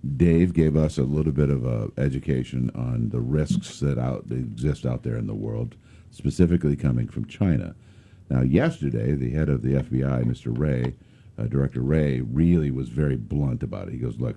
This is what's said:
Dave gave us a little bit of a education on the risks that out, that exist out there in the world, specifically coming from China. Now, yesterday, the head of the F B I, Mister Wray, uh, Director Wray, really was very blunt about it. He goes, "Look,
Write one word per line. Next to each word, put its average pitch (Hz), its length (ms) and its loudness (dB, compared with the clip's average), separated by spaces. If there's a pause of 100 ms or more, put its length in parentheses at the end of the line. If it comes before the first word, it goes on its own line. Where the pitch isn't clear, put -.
(160)
Dave 85 360 6
gave 80 240 4
us 78 220 2
a 67 60 2
little 76 280 0
bit 71 160 2
of 65 160 0
a 57 320 -2
education 65 760 -2
on 60 360 -2
the 62 100 -2
risks 73 580 -2
that 69 200 -2
out, 62 300 -4
that - 60 -6
exist 64 500 -4
out 62 200 -4
there 58 120 -4
in 55 120 -4
the 53 60 -6
world, 55 420 -6 (340)
specifically 82 640 2
coming 62 320 0
from - 180 -8
China. 78 520 0 (520)
Now, 65 120 2
yesterday, 67 760 2
the 64 160 -2
head 76 180 0
of 67 140 0
the 65 140 2
F 67 140 -2
B 64 120 0
I, 65 220 0
Mister 60 260 -2
Wray, 64 440 0 (420)
uh, 55 80 -4
Director 64 360 0
Wray, 69 400 2
really 76 500 4
was 65 180 -4
very 67 280 0
blunt 62 460 -2
about 50 260 -8
it. - 40 -10
He 64 60 -8
goes, 60 200 -6
"Look, 58 180 -4